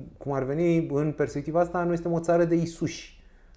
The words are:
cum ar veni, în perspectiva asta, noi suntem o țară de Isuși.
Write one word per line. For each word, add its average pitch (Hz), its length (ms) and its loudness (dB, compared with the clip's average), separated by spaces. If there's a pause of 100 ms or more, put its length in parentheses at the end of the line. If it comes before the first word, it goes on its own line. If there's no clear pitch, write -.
(180)
cum 139 140 -6
ar 135 100 0
veni, 165 500 2
în 147 200 0
perspectiva 147 480 -2
asta, 175 220 0
noi 175 120 0
suntem 170 180 -2
o 165 80 0
țară 170 240 4
de 170 100 2
Isuși. - 680 -4 (340)